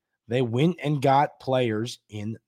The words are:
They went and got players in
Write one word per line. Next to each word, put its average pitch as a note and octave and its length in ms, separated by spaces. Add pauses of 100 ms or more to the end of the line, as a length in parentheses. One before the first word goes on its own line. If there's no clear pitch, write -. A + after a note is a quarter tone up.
(280)
They B2 140
went B2+ 380
and C#3+ 220
got C#3+ 380
players A#2+ 580 (100)
in G#2+ 400